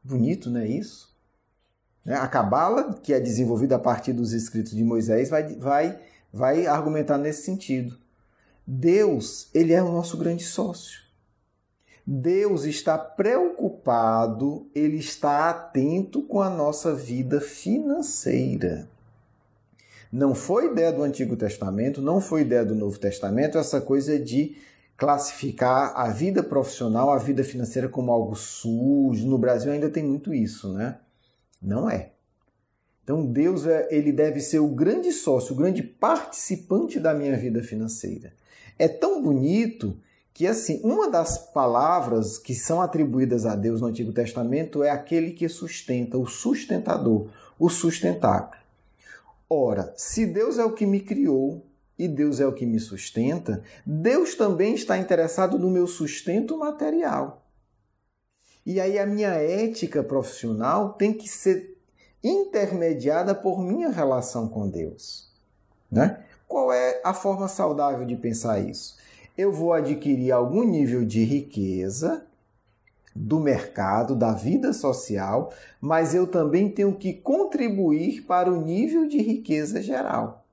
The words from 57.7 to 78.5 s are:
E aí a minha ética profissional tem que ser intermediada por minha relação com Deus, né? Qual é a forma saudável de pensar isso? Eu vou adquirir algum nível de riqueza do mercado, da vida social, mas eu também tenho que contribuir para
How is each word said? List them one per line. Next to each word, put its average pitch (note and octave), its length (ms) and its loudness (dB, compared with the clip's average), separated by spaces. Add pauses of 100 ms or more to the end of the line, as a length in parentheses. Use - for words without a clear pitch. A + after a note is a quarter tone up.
E F#3 160 -2
aí G3 200 0
a G3 80 0
minha G#3 220 0
ética F3+ 760 0
profissional C3 880 -2
tem G#3+ 200 2
que - 140 -8
ser - 480 -2 (480)
intermediada F3 1120 0
por F#3+ 260 -2
minha B3+ 300 0
relação B2+ 580 0
com G#2 220 -4
Deus, - 600 -10 (580)
né? - 340 2 (240)
Qual B2+ 240 0
é B2+ 320 2
a F#3 100 0
forma G3 340 -2
saudável C#3+ 580 -2
de B2 100 -4
pensar A2+ 440 -2
isso? - 380 -8 (400)
Eu G3 140 2
vou E3 220 2
adquirir C#3+ 580 2
algum B2+ 320 4
nível C3 420 2
de G#2+ 180 2
riqueza A2 1040 -2 (880)
do G#2+ 260 0
mercado, A#2+ 760 0
da A2+ 160 2
vida C#3+ 400 0
social, A2 800 -2 (300)
mas D#3+ 340 2
eu F3+ 100 4
também F3 440 2
tenho G3+ 260 0
que F#3 180 -4
contribuir G#3+ 1080 0
para F3+ 300 2